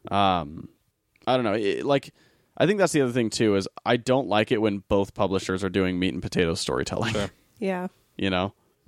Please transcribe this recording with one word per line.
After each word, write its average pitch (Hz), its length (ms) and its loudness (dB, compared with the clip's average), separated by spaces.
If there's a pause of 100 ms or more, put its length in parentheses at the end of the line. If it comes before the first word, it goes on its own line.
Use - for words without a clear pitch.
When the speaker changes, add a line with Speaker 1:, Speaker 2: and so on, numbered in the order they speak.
Speaker 1:
Um, 90 600 0 (580)
I 127 80 2
don't 127 80 0
know. 101 100 0
It, 98 320 0
like, 139 260 0 (460)
I - 80 4
think 202 140 0
that's 175 140 2
the 151 80 4
other 123 100 2
thing, 117 180 0
too, 107 280 2
is 95 100 -2 (180)
I 123 120 2
don't 127 300 0
like 104 240 2
it 113 100 2
when 104 260 0
both 101 260 0
publishers 95 500 -2
are 95 60 0
doing 92 300 0
meat 92 140 0
and 90 100 -6
potatoes 87 380 0
storytelling. 78 520 -2
Speaker 2:
Sure. 101 160 -2 (300)
Speaker 3:
Yeah. 185 280 -4 (300)
Speaker 1:
You 98 140 -2
know? 92 220 -2 (340)